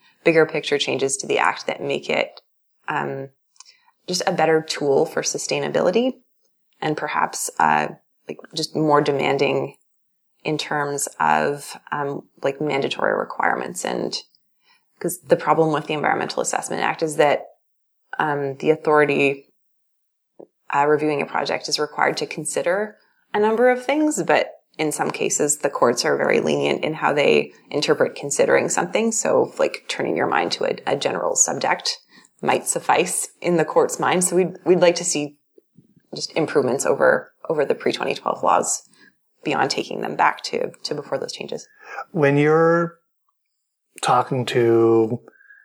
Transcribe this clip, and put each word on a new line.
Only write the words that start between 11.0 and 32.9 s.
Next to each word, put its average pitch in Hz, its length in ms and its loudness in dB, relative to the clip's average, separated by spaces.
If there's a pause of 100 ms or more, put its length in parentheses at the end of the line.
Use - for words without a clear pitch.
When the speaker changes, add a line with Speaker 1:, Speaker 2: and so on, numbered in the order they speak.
Speaker 1:
of, 151 580 0 (140)
um, 143 360 -6 (140)
like, 139 180 -2
mandatory 147 560 0
requirements. - 720 -4
And - 320 -4 (840)
'cause 175 280 -6
the 170 80 6
problem 160 360 2
with 151 140 -2
the 156 80 -4
Environmental - 480 -2
Assessment - 400 -4
Act 165 220 -2
is 151 140 -4
that, 147 260 2 (760)
um, 143 400 -2
the 156 140 2
authority, 143 760 2 (1300)
uh, 143 120 4
reviewing 151 340 2
a 156 60 -2
project - 420 -4
is 156 100 -4
required 151 380 0
to 151 80 -4
consider 175 720 -4 (340)
a 202 80 0
number 226 300 4
of 247 160 0
things, 302 380 0
but - 240 4 (300)
in 156 140 0
some 151 200 -2
cases, - 480 0
the 147 100 -2
courts - 360 2
are 143 120 2
very - 220 2
lenient 143 440 0
in 156 120 -4
how 156 180 0
they 147 380 2 (180)
interpret 139 460 0
considering 143 540 0
something. 208 420 -2
So, - 480 0
like, - 300 -2
turning 139 280 -4
your - 100 0
mind 80 260 -2
to - 120 -6
a, - 120 -2 (160)
a - 20 0
general - 400 -2
subject - 640 -2 (420)
might 127 260 0
suffice - 600 0 (140)